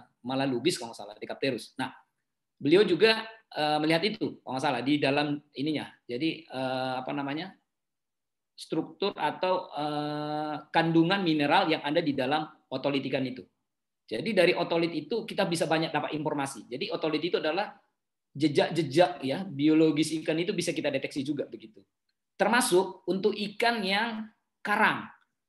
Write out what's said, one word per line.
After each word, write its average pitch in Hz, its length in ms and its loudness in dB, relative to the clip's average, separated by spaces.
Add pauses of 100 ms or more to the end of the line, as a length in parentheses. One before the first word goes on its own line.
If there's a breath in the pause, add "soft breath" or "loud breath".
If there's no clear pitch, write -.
(260)
malalubis 135 560 0
kalau 117 80 -10
nggak 113 80 -16
salah, 104 160 -14
Dicapterus. 117 640 -6
Nah, 131 160 -4 (640)
beliau 165 240 6
juga, 214 400 4 (320)
eh, 151 240 2
melihat 160 240 2
itu 208 400 -4
kalau 127 160 -6
nggak 143 80 -2
salah 123 160 0
di 147 160 2
dalam 147 400 2 (160)
ininya. 135 320 -4 (160)
Jadi, 131 480 -4
eh, 131 480 -4
apa 135 160 -6
namanya, 147 400 -6 (1000)
struktur - 580 -6
atau, 180 600 -2
eh, 151 800 -4 (180)
kandungan 165 500 4
mineral 160 480 4
yang 156 120 0
ada 151 200 0
di 143 120 0
dalam 143 320 0 (240)
otolit 135 360 -2
ikan 131 200 -2
itu. 123 160 -10 (640)
Jadi 131 320 -6
dari 170 160 6
otolit 170 400 0
itu 170 320 -4
kita 185 240 -2
bisa 170 160 0
banyak 160 240 0
dapat 147 240 -4
informasi. 147 560 -6
Jadi 151 240 -6
otolit 156 320 -2
itu 180 160 -2
adalah 175 320 -2 (640)
jejak-jejak 160 880 2
ya, 160 160 -2
biologis 156 800 4
ikan 160 160 0
itu 180 160 -2
bisa 170 160 -2
kita 143 240 -2
deteksi 135 320 -4
juga 143 160 -4
begitu. 110 400 -14 (560)
Termasuk 190 720 2
untuk 190 240 2
ikan 220 480 -2
yang 220 480 -2 (320)
karang. 190 480 2 (380)